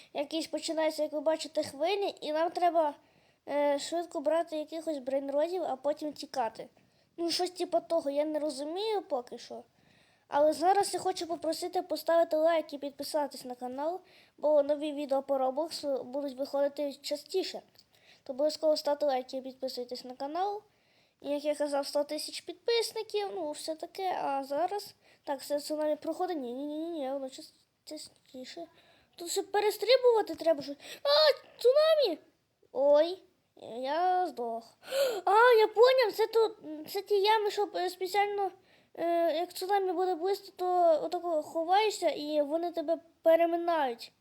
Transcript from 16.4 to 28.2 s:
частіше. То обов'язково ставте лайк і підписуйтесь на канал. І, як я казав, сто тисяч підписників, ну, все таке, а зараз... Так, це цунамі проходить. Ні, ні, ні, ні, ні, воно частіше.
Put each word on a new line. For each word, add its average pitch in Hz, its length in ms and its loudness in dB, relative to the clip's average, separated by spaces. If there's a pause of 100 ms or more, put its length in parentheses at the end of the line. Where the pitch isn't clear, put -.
частіше. - 680 -6 (640)
То 277 100 -10
обов'язково 302 440 2
ставте 294 280 0
лайк 262 280 -2
і 262 80 -6
підписуйтесь 254 640 -10
на 254 80 -14
канал. 359 500 -4 (600)
І, 277 60 -8
як 285 160 -2
я 294 100 0
казав, 285 320 -2
сто 294 160 0
тисяч 302 380 -8
підписників, 427 920 -2
ну, 311 160 -4
все 311 240 -8
таке, 349 480 -6
а 277 200 -2
зараз... 349 520 -4 (280)
Так, 277 220 -6
це 294 140 -2
цунамі 302 360 -2
проходить. 330 420 -4
Ні, 240 160 -6
ні, 269 120 -6
ні, 294 120 -6
ні, 330 120 -6
ні, 285 220 -6
воно 269 180 -6 (560)
частіше. 302 840 -16 (480)